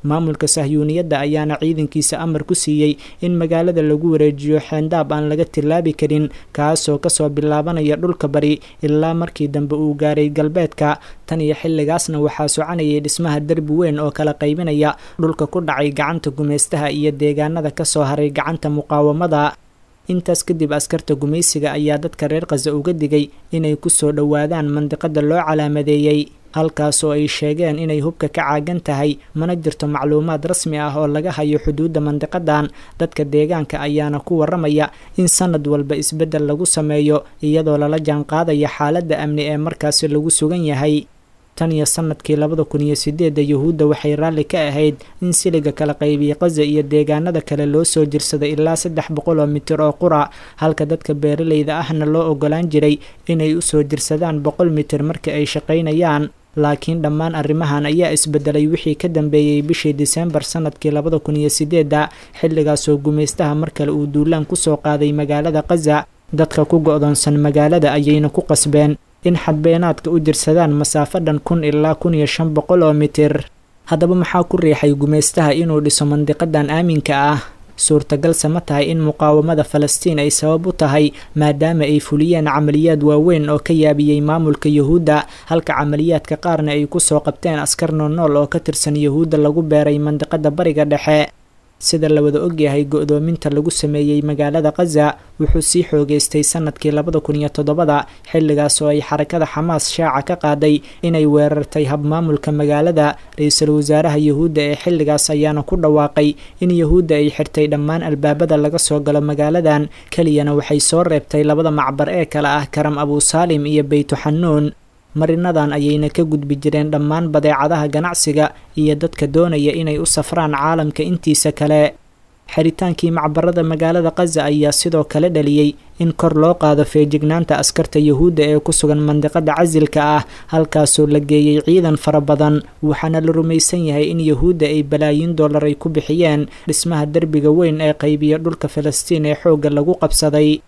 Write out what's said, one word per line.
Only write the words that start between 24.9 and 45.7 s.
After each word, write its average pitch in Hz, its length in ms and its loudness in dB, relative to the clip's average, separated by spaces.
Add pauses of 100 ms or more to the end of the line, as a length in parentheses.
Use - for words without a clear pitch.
loo 160 160 2
calaamadeeyey, 147 880 0 (240)
halkaasoo 151 640 -2
ay 151 80 0
sheegeen 151 560 -2
inay 151 240 -2
hubka 160 240 -4
ka 160 160 -4
caagan 151 400 -4
tahay, 143 320 -2 (160)
mana 170 240 -4
jirto 151 320 -4
macluumaad 151 560 -2
rasmi 170 320 -4
ah 147 160 -4
oo 151 160 -2
laga 156 240 -2
hayo 151 240 0
xuduudda 156 480 -2
mandiqadan. 147 640 -2 (320)
Dadka 165 240 -2
deegaanka 151 560 -2
ayaana 147 400 -2
ku 160 240 0
warramaya 151 480 0 (240)
in 185 80 2
sanad 170 400 0
walba 147 320 0
isbeddel 156 560 -2
lagu 170 160 -2
sameeyo, 151 560 0 (160)
iyadoo 151 400 0
lala 147 160 0
jaanqaadaya 151 800 0
xaaladda 156 480 -2
amni 151 240 -2
ee 151 80 -2
markaasi 151 560 -2
lagu 151 160 -2
sugan 160 400 0
yahay. 147 400 -2 (460)
Tan 165 160 -2
iyo 151 160 0
sanadkii 156 480 -2
laba 151 320 0
kun 147 160 -2
iyo 147 160 0
siddeedda, 156 400 -2
Yuhuudda 147 480 2
waxay 147 320 0
raalli 156 240 -2
ka 175 160 -2
ahayd 147 380 0 (260)
in 180 80 -2
siliga 165 400 0